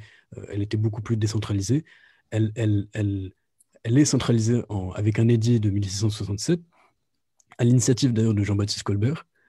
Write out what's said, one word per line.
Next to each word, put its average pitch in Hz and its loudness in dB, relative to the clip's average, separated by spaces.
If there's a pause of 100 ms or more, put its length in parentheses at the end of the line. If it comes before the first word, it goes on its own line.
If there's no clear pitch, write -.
(360)
euh, - -16
elle 101 -6
était 104 -4
beaucoup 107 -2
plus 113 -2
décentralisée. 107 -2 (460)
Elle, 110 0
elle, 104 0
elle, 101 -4 (480)
elle 117 2
est 147 6
centralisée 120 2
en, 92 -6
avec 107 -2
un 113 4
édit 117 4
de 107 2
mille 101 0
six 95 -6
cent 107 0
soixante-sept, 104 -4 (960)
à 123 0
l'initiative 123 4
d'ailleurs 110 2
de 104 2
Jean-Baptiste 101 -2
Colbert, 110 -2 (220)